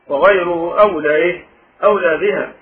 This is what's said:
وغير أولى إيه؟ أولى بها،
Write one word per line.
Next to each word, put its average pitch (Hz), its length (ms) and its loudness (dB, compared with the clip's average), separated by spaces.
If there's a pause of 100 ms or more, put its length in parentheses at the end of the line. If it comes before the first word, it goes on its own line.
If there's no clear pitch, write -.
وغير 175 380 2 (340)
أولى 151 360 2
إيه؟ 175 280 -2 (400)
أولى 185 320 2
بها، 170 460 -4